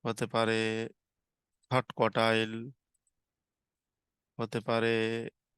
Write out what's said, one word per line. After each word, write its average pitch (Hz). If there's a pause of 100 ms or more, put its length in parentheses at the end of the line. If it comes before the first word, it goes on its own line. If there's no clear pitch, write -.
হতে 113
পারে 113 (1120)
থার্ড 127 (100)
কোয়ার্টাইল, 113 (1900)
হতে 113
পারে 117 (600)